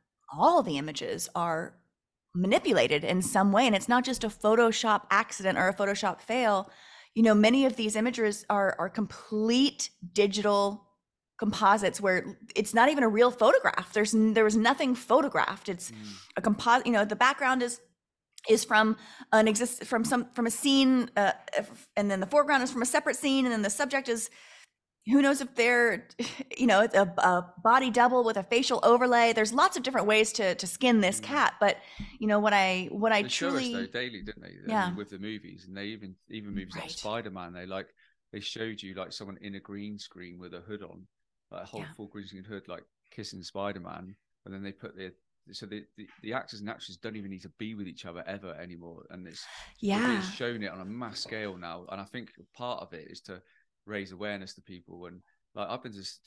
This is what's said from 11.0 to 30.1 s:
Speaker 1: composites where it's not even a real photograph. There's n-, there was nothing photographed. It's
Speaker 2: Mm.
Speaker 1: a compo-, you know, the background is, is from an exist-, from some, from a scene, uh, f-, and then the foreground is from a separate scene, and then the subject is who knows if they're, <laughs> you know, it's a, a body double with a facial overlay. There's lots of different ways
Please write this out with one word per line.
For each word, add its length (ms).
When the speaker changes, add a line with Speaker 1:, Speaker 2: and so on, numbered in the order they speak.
Speaker 1:
composites 600
where 380
it's 180
not 160
even 140
a 60
real 220
photograph. 640
There's 200
n-, 220
there 80
was 140
nothing 360
photographed. 760
It's 200
Speaker 2:
Mm. 240
Speaker 1:
a 40
compo-, 440
you 60
know, 120
the 120
background 480
is, 160
is 160
from 340
an 160
exist-, 380
from 200
some, 280
from 120
a 60
scene, 680
uh, 140
f-, 420
and 160
then 80
the 80
foreground 340
is 100
from 100
a 40
separate 300
scene, 300
and 80
then 80
the 80
subject 400
is 200
who 140
knows 200
if 140
they're, 520
<laughs> 260
you 100
know, 140
it's 140
a, 220
a 360
body 260
double 340
with 140
a 60
facial 400
overlay. 500
There's 200
lots 240
of 60
different 240
ways 260